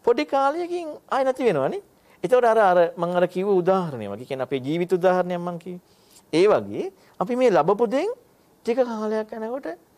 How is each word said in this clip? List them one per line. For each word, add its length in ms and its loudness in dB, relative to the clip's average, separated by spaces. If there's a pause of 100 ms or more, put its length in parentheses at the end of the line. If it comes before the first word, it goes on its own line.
පොඩි 200 2
කාලයකින් 800 -2
ආය 180 -2
නැති 200 -2
වෙනවනේ. 380 0 (420)
ඒතකොට 220 2
අර, 140 4
අර 200 6 (140)
මං 180 -2
අර 160 2
කිව්ව 240 -2
උදාහරණය 560 0
වගේ, 180 -10
කියන්නේ 180 -6
අපේ 160 -4
ජීවිත 320 -2
උදාහරණයක් 480 2
මං 200 -8
කිව්වේ. 220 -14 (520)
ඒ 140 4
වගේ 440 0 (280)
අපි 160 -4
මේ 160 4
ලබපු 360 2
දෙයින් 240 -2 (540)
ටික 140 -2
කාලයක් 520 -4
යනකොට 460 -10 (200)